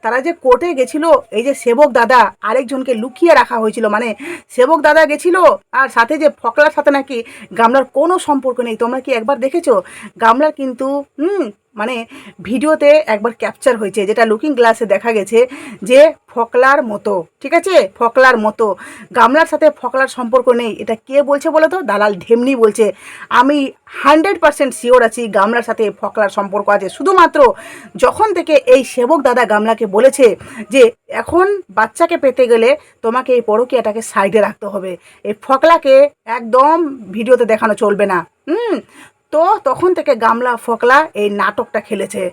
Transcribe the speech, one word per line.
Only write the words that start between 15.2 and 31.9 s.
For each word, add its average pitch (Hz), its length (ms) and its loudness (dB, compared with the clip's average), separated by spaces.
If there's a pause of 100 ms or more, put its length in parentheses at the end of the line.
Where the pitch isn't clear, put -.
যে 269 300 6 (220)
ফকলার 254 480 0
মতো, 208 320 -6 (260)
ঠিক 277 140 -6
আছে, 339 200 0 (240)
ফকলার 254 400 2
মতো। 214 380 -2 (400)
গামলার 262 300 2
সাথে 311 200 0 (140)
ফকলার 262 280 -2
সম্পর্ক 254 400 -2
নেই। 233 240 0 (100)
এটা 220 120 -4
কে 269 280 -2
বলছে 285 280 -2
বলো 311 180 2
তো? 370 140 -4
দালাল 208 320 -2
ঢেমনি 240 420 -2
বলছে। 214 360 0 (380)
আমি 269 420 0 (120)
হান্ড্রেড 320 560 0
পার্সেন্ট 285 340 0
শিওর 247 280 2
আছি 226 260 -2
গামলার 220 340 0
সাথে 226 220 -4 (160)
ফকলার 208 280 -4
সম্পর্ক 196 400 -6
আছে। 202 200 0
শুধুমাত্র 339 520 2 (560)
যখন 359 380 0
থেকে 320 200 -2 (120)
এই 254 180 4
সেবক 262 380 0
দাদা 247 220 2
গামলাকে 220 420 -2
বলেছে 226 500 2 (340)
যে 254 120 4 (260)
এখন 339 380 -2 (240)
বাচ্চাকে 226 460 -2